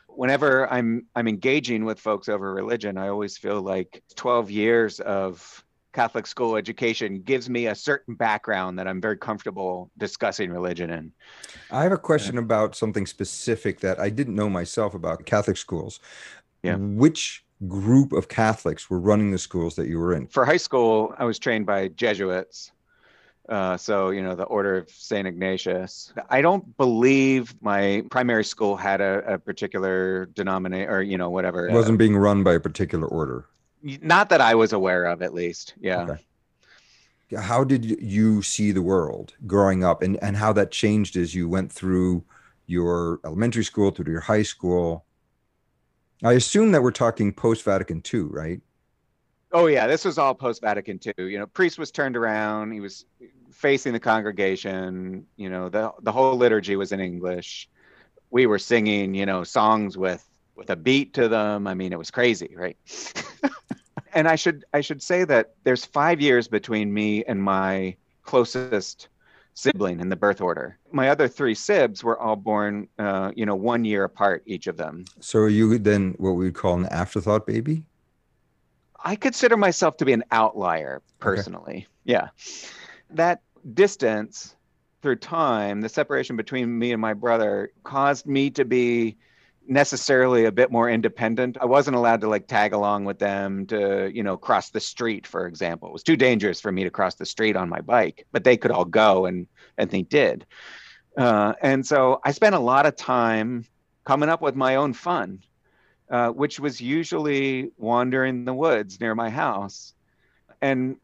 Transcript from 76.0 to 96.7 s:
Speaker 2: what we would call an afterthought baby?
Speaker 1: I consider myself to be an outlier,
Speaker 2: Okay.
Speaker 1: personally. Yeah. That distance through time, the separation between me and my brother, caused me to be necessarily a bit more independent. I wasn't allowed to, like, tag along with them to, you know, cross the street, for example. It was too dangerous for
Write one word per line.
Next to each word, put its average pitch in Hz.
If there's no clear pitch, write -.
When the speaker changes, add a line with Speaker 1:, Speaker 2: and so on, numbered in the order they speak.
Speaker 2:
what 95
we 90
would 90
call 90
an 90
afterthought 101
baby? 143
Speaker 1:
I 180
consider 240
myself 180
to 143
be 131
an 117
outlier, 90
Speaker 2:
Okay. -
Speaker 1:
personally. 92
Yeah. 120
That 170
distance 113
through 131
time, 110
the 110
separation 127
between 117
me 120
and 110
my 110
brother, 107
caused 139
me 139
to 139
be 120
necessarily 127
a 110
bit 123
more 117
independent. 117
I 131
wasn't 135
allowed 117
to, 107
like, 104
tag 104
along 101
with 98
them 98
to, 98
you 113
know, 98
cross -
the 110
street, 113
for 90
example. 85
It 82
was 78
too 160
dangerous 104
for 107